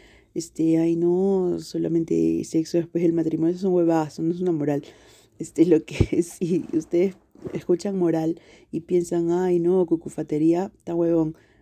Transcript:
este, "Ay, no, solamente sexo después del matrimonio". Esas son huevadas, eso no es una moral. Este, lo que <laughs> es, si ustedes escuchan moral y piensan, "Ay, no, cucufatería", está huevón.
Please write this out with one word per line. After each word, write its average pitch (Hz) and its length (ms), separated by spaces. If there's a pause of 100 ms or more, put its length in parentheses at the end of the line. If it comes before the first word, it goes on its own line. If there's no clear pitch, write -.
(340)
este, 165 460
"Ay, 165 160
no, 180 640
solamente 165 840
sexo 165 360
después 170 240
del 175 100
matrimonio". 160 380
Esas 180 100
son 190 120
huevadas, 165 400
eso 160 100
no 165 100
es 175 80
una 185 100
moral. 147 320 (560)
Este, - 260
lo 160 200
que 143 100
<laughs> - 160
es, 170 160
si 170 460
ustedes 175 420 (380)
escuchan 180 440
moral 165 420 (320)
y 165 100
piensan, 170 500
"Ay, 180 280
no, 175 260
cucufatería", 165 920
está 170 180
huevón. 165 400 (260)